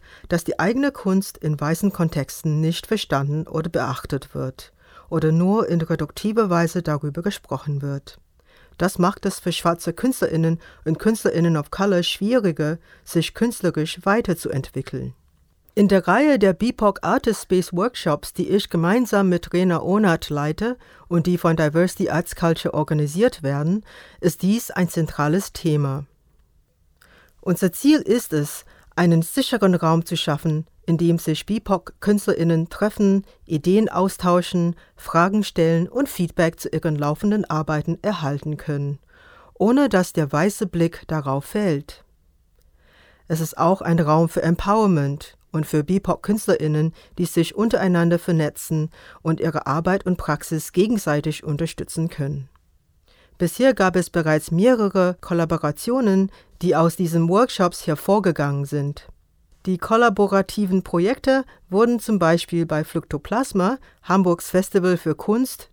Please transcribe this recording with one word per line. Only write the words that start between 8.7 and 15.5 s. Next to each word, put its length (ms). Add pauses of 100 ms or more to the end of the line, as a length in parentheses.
Das 200
macht 280
es 140
für 120
schwarze 400
KünstlerInnen 680 (240)
und 160
KünstlerInnen 560
of 160
Color 320
schwieriger, 760 (260)
sich 300
künstlerisch 680
weiterzuentwickeln. 1120 (600)